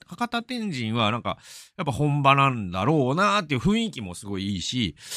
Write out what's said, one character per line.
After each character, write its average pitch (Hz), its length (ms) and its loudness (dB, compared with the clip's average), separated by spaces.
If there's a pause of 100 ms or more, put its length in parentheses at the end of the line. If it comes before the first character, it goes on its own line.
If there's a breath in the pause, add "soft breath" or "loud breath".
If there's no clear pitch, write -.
博 226 220 -6
多 226 140 -4
天 226 300 -6
神 120 200 -4
は、 113 200 2
な 120 60 -2
ん 104 40 -10
か、 92 160 -6 (380 loud breath)
や 190 80 -6
っ - 20 -6
ぱ 143 60 0
本 143 300 2
場 135 120 6
な 139 160 6
ん 104 220 -4
だ 92 120 -2
ろ 135 280 4
う - 20 0
な 202 260 2
ー - 40 -2
っ - 20 -10
て 147 80 -2
い 127 40 2
う - 20 -2
雰 208 180 2
囲 226 140 -2
気 127 80 -10
も 90 160 -10
す 110 100 -16
ご 101 140 -4
い 101 140 -2
い - 20 -2
い 87 60 -6
し、 113 340 -2 (200 loud breath)